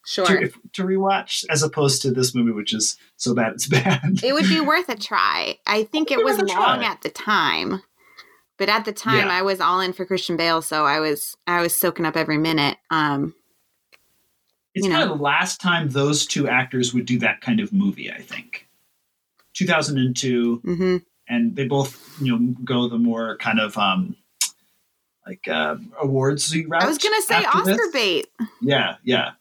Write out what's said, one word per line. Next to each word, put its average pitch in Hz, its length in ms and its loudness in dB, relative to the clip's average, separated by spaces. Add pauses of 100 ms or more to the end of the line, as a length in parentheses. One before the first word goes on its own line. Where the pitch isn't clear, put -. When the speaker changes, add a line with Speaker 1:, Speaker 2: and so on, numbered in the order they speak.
Speaker 1:
Sure. 190 200 -2
Speaker 2:
to, 180 180 4
if, - 140 -6 (160)
to 190 100 -6
rewatch, 190 640 0
as 151 140 2
opposed 143 400 0
to 135 80 0
this 123 240 0
movie, 117 160 2
which 104 220 -4
is - 240 -2 (200)
so 123 160 -2
bad 110 200 0
it's - 140 -6
<laughs> - 0 -
bad. 139 560 2
Speaker 1:
It 262 100 0
would 294 140 2
be 320 140 2
worth 311 280 0
a 233 60 -4
try. 95 720 -2
I 214 180 0
think 311 280 -2
it 269 80 2
Speaker 2:
It - 40 2
would - 20 2
Speaker 1:
was - 120 2
Speaker 2:
be 392 60 0
worth 392 140 0
a - 20 0
Speaker 1:
long 311 200 2
Speaker 2:
try. 240 120 -2
Speaker 1:
at - 100 -12
the - 80 -6
time, 160 720 0 (760)
but 196 120 0
at 214 160 0
the 208 80 -6
time 214 340 2
Speaker 2:
Yeah. 180 60 0
Speaker 1:
I 185 80 2
was 190 180 0
all 180 220 2
in 185 100 -2
for 185 140 -6
Christian 180 320 -2
Bale, 165 240 2
so 156 240 0
I 151 160 2
was, 151 340 -2 (100)
I 175 160 0
was 170 160 0
soaking 170 280 0
up 156 100 -2
every 156 220 0
minute. 156 400 2 (120)
Um, 151 460 0 (1400)
Speaker 2:
It's 190 120 0
Speaker 1:
you 185 60 2
Speaker 2:
kind 247 140 4
Speaker 1:
know. 175 80 -2
Speaker 2:
of 151 60 -4
the 143 40 -2
last 156 380 0
time 170 280 0
those 143 360 0
two 143 220 -2
actors 127 460 0
would 123 120 0
do 123 140 0
that 113 220 -2
kind 110 180 0
of 101 140 -4
movie, 95 380 0
I - 100 -14
think. - 460 -16 (840)
Two 190 120 -2
thousand 151 320 0
and 127 180 2
two, 120 500 0
Speaker 1:
Mm-hmm. 180 320 0 (300)
Speaker 2:
and 117 280 0
they 139 120 -2
both, 139 540 -4
you 123 160 2
know, 123 260 2
go 123 240 0
the 117 100 -2
more 113 400 0
kind 110 220 0
of, 107 180 -2
um, 92 380 0 (1080)
like, - 240 -14
uh, 78 260 0 (240)
awards 139 560 0
route 160 280 0
Speaker 1:
I 247 40 4
was 302 120 0
gonna 427 240 0
say - 120 0
Speaker 2:
after - 220 2
Speaker 1:
Oscar 190 180 2
Speaker 2:
this. 349 160 0
Speaker 1:
bait. 196 360 0 (340)
Speaker 2:
Yeah, 123 420 0
yeah. 120 380 0